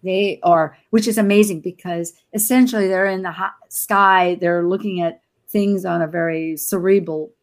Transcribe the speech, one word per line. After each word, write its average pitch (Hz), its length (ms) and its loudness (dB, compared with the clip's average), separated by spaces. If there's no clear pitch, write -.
They 190 400 -2
are, 165 360 2
which 220 160 2
is 220 120 -2
amazing 202 420 4
because 170 540 -8
essentially 233 560 2
they're 190 180 0
in 190 160 -4
the 180 100 -8
hot 185 200 -8
sky. 190 720 2
They're 175 260 0
looking 196 360 -4
at 165 180 -4
things 202 360 0
on 170 160 -2
a 165 60 -2
very 160 500 -4
cerebral 170 760 -2